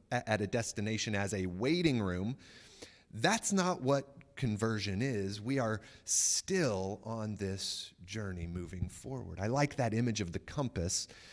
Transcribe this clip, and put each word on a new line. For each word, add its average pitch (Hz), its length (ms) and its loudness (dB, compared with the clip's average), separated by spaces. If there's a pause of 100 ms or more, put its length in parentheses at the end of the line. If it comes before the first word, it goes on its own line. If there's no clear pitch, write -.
(120)
a-, 120 180 -2
at 107 120 4
a 101 60 2
destination 107 680 0
as 101 180 0
a 92 140 0
waiting 131 520 4
room, 98 380 0 (760)
that's 175 380 2
not 185 300 2
what 135 340 2 (220)
conversion 107 640 0
is. 104 400 -2
We 135 180 0
are 110 220 0 (240)
still 104 960 2
on 110 320 -4
this 95 560 -4 (140)
journey 95 420 -6
moving 87 400 -4
forward. 101 540 -10
I 101 60 2
like 139 280 2
that 117 180 0
image 113 280 2
of 85 100 -2
the 87 80 -4
compass - 720 -2 (240)